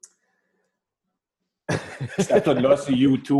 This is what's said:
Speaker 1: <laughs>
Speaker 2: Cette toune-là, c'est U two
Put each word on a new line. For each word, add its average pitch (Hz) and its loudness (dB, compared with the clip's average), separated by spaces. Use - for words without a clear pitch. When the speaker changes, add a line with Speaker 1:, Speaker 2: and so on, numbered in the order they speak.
Speaker 1:
<laughs> - -8
Speaker 2:
Cette 202 2
toune-là, 135 2
c'est 143 -2
U 131 2
two 143 0